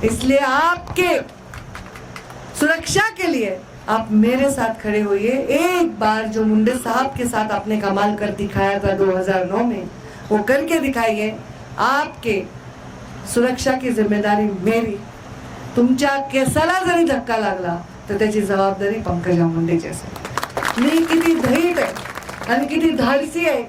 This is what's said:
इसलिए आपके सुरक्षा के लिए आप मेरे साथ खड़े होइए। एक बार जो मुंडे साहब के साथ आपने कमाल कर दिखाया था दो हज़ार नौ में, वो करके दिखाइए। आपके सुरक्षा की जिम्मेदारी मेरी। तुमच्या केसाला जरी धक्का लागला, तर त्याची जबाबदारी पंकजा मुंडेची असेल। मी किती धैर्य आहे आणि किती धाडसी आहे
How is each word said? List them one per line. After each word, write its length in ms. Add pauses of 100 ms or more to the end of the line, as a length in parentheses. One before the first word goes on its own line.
इसलिए 340
आपके 800 (1400)
सुरक्षा 420
के 260
लिए 320 (300)
आप 220
मेरे 400
साथ 320
खड़े 180
होइए। 300 (180)
एक 500
बार 240
जो 200
मुंडे 280
साहब 460
के 80
साथ 260
आपने 260
कमाल 380
कर 140
दिखाया 500
था 120
दो 260
हज़ार 280
नौ 120
में, 300 (420)
वो 100
करके 400
दिखाइए। 560 (440)
आपके 640 (920)
सुरक्षा 400
की 160
जिम्मेदारी 540
मेरी। 560 (760)
तुमच्या 420
केसाला 640
जरी 240
धक्का 340
लागला, 480 (240)
तर 80
त्याची 240
जबाबदारी 540
पंकजा 500
मुंडेची 420
असेल। 360 (600)
मी 220
किती 300
धैर्य 460
आहे 120 (600)
आणि 140
किती 240
धाडसी 540
आहे 240